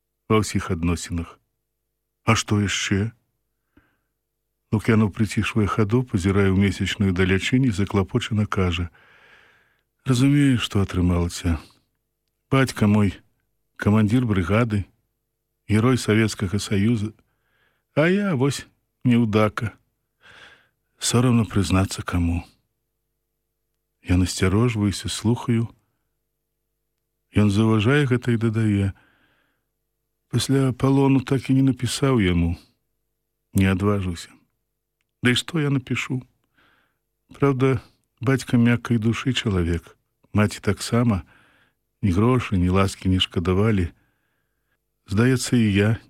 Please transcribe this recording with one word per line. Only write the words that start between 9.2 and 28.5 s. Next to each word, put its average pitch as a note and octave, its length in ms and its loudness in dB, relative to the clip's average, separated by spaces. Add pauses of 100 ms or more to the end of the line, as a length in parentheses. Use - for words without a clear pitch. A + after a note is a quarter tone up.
«Разумею, C3+ 500 2
што - 220 -2
атрымалася. F2 800 -2 (920)
Бацька C3 380 0
мой G#2 240 2 (640)
камандзір G#2+ 480 2
брыгады, G#2 600 -2 (840)
герой A#2 320 2
Савецкага G#2+ 580 0
Саюза, G#2+ 540 -2 (800)
а D#3 140 2
я G3 260 0
вось C3+ 300 -2 (400)
неўдака. A2 720 2 (1200)
Сорамна A#2 460 2
прызнацца F#2+ 580 -2
каму». E2+ 380 -2 (1600)
Я F2+ 160 0
насцярожваюся, G2+ 960 0
слухаю. A#2 560 -2 (1700)
Ён G#2 160 4
заўважае A2+ 560 2
гэта B2 240 -2
і A2 80 0
дадае: G#2+ 520 0 (1400)